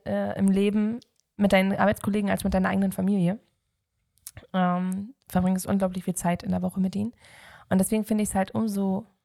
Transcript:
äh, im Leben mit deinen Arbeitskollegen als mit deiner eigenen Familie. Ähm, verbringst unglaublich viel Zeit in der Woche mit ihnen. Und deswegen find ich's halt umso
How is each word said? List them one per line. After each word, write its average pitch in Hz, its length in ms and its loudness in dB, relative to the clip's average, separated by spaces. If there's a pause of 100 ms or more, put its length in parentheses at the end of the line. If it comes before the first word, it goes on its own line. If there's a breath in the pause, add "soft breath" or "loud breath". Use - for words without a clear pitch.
äh, 202 320 -4
im 196 120 4
Leben 208 500 2 (360)
mit 202 160 4
deinen 190 240 4
Arbeitskollegen 202 540 0
als 190 140 0
mit 190 100 0
deiner 190 160 2
eigenen 196 220 0
Familie. 190 460 0 (1120)
Ähm, 185 600 0 (140)
verbringst 185 380 0
unglaublich 190 380 -2
viel 180 100 -4
Zeit 175 280 -2
in 190 80 -6
der 180 120 -2
Woche 185 180 -4
mit 190 160 -2
ihnen. 214 160 -4 (560 loud breath)
Und 190 100 2
deswegen 214 260 0
find 214 160 0
ich's 208 140 -2
halt 190 180 -2
umso 202 540 -2 (180)